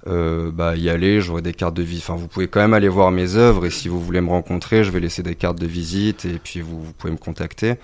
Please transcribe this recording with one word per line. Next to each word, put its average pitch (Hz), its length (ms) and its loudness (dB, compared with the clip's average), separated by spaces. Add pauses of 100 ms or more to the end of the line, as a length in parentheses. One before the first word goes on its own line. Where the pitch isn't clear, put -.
euh, 82 460 0
bah, 85 240 -2
y 85 120 0
aller. 92 320 4
J'aurai 85 220 -2
des 85 120 -4
cartes 85 200 -2
de 87 80 -2
visite. 85 260 -6
Enfin, 85 80 -4
vous 85 120 -8
pouvez 92 180 -4
quand 104 140 0
même 107 140 6
aller 101 140 6
voir 92 220 6
mes 90 240 0
œuvres. 110 320 6
Et 85 40 -2
si - 180 -6
vous 87 120 -4
voulez 87 200 -2
me 87 100 0
rencontrer, 90 540 0
je 98 80 0
vais 90 80 0
laisser 85 240 -4
des 87 100 -6
cartes 87 240 -2
de 87 80 -4
visite. 87 600 -2
Et 85 120 -4
puis, - 220 -10
vous, 82 200 -10
vous 80 120 -12
pouvez - 200 -8
me 80 60 -4
contacter. 82 520 -4 (140)